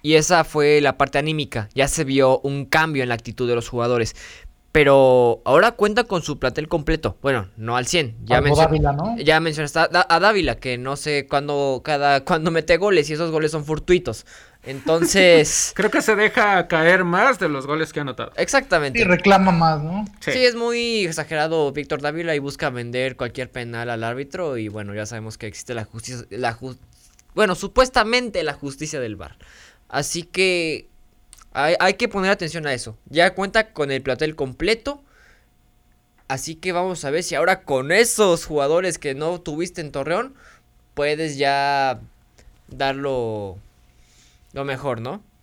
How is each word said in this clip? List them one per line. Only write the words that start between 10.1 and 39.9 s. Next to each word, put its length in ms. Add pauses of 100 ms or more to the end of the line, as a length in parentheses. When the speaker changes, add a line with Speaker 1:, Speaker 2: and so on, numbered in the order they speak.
Speaker 1:
Dávila, 360
que 220
no 180
sé 320
cuándo, 560
cada, 360
<laughs> 40
cuándo 260
mete 280
goles, 320
y 40
esos 160
goles 200
son 140
fortuitos. 600 (380)
Entonces 1080
Speaker 3:
<laughs> 40
Creo 140
que 120
se 120
deja 540
caer 360
más 340
de 100
los 180
goles 260
que 80
ha 20
anotado. 340
Speaker 1:
Exactamente. 640
Speaker 2:
Y 40
reclama 480
más, 300
¿no? 220 (160)
Speaker 3:
Sí. 120
Speaker 1:
Sí, 120
es 100
muy 520
exagerado 680
Víctor 300
Dávila 320
y 40
busca 300
vender 480
cualquier 340
penal 380
al 160
árbitro. 540
Y 100
bueno, 260
ya 120
sabemos 320
que 80
existe 280
la 120
justicia, 440
la 220
ju-, 240 (580)
bueno, 200
supuestamente 880
la 80
justicia 480
del 160
var. 220 (500)
Así 360
que 640 (680)
hay, 260
hay 140
que 140
poner 220
atención 360
a 80
eso. 320
Ya 280
cuenta 380
con 180
el 120
plantel 320
completo. 680 (1200)
Así 300
que 160
vamos 340
a 40
ver 120
si 140
ahora 260
con 300
esos 520
jugadores 540
que 160
no 260
tuviste 400
en 120